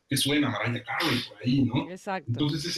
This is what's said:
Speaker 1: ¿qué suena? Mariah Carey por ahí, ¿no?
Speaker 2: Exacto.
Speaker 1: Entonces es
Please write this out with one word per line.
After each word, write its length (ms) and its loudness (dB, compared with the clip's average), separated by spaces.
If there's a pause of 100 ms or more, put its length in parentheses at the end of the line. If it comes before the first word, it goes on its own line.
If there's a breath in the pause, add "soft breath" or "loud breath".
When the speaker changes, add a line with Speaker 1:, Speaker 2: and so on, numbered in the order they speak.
Speaker 1:
¿qué 120 -4
suena? 320 2
Mariah 340 -2
Carey 420 0
por 120 -16
ahí, 240 4
¿no? 280 0
Speaker 2:
Exacto. 400 -4
Speaker 1:
Entonces 360 0
es 120 -4